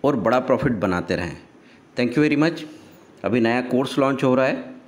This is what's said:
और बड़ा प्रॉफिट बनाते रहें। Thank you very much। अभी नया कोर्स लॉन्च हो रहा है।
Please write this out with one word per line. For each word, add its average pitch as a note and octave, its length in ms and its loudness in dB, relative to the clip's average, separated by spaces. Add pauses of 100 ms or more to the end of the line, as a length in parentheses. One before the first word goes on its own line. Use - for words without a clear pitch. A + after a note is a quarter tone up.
और C#3+ 140 2
बड़ा A2+ 240 2
प्रॉफिट C3 340 0
बनाते F2+ 400 -2
रहें। E2 200 -6 (640)
Thank A#2+ 160 -2
you D3 100 2
very D3 180 2
much। E3 220 -2 (640)
अभी A#2 140 0
नया A#2 240 2
कोर्स B2+ 360 0
लॉन्च C3+ 240 0
हो B2+ 120 4
रहा C3 100 4
है। D#3+ 180 -2 (240)